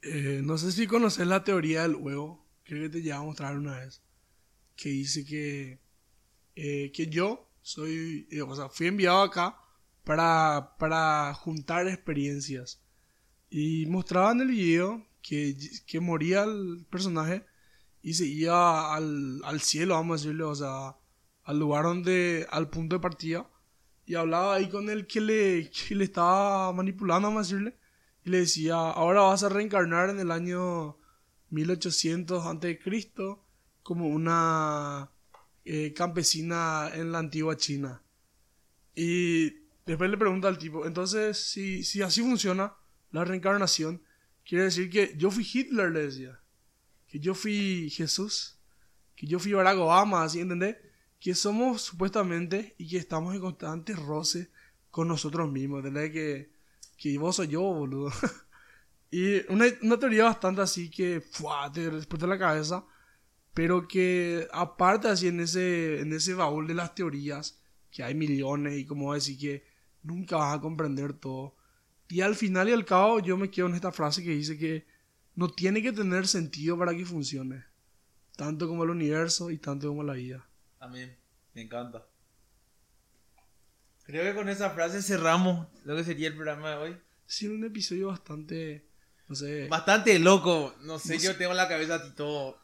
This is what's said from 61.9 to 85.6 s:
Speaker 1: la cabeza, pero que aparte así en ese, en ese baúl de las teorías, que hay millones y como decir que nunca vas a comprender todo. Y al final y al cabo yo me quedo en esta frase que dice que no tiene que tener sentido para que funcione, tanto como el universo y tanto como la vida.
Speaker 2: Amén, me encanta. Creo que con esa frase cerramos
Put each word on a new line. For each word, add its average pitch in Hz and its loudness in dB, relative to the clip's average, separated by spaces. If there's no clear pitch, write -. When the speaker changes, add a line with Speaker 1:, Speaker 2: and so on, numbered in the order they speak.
Speaker 1:
la 190 0
cabeza, 165 0
pero 170 2
que 180 2
aparte 185 2
así 185 2
en 175 0
ese, 170 0
en 151 -4
ese 170 -2
baúl 156 0
de 165 -4
las 170 -4
teorías, 143 -6
que - -12
hay 123 -4
millones 143 0
y 135 -6
como 143 -4
decir 139 -4
que 143 -6
nunca 170 -6
vas 147 2
a 151 -4
comprender 143 -4
todo. 135 -10
Y 175 -2
al 202 2
final 196 2
y 240 6
al 233 2
cabo 208 6
yo 185 0
me 196 -2
quedo 185 0
en 175 0
esta 175 -2
frase 156 -2
que 170 -4
dice 151 -2
que 160 -4
no 175 0
tiene 190 0
que 247 0
tener 190 0
sentido 165 -2
para 175 0
que 180 -8
funcione, 139 -8
tanto 151 -6
como 170 -2
el 170 0
universo 165 -2
y 160 -6
tanto 143 -6
como 147 -6
la 143 -6
vida. 127 -12
Speaker 2:
Amén, 127 -16
me 113 -16
encanta. 117 -12
Creo 156 -4
que 202 -2
con 196 -4
esa 196 -2
frase 170 -2
cerramos 175 2